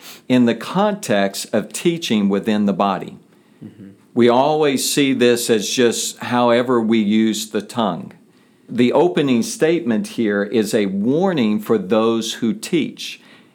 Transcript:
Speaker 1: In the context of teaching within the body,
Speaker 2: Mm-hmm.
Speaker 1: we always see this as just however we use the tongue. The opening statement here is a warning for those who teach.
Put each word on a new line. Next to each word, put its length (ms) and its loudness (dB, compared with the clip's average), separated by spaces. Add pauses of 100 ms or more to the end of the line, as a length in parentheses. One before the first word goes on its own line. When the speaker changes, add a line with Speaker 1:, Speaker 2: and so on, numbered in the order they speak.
(280)
Speaker 1:
In 180 4
the 100 2
context 960 -2
of 180 -2
teaching 580 -2
within 360 0
the 80 0
body, 440 -4 (460)
Speaker 2:
Mm-hmm. 260 -20 (260)
Speaker 1:
we 140 6
always 600 2
see 240 2
this 360 2
as 200 0
just 500 0
however 600 2
we 180 2
use 500 0
the 120 -4
tongue. 520 -6 (560)
The 240 2
opening 500 2
statement 640 -2
here 340 0
is 300 0
a 140 2
warning 720 0
for 180 0
those 580 0
who 180 -2
teach. 680 -6 (360)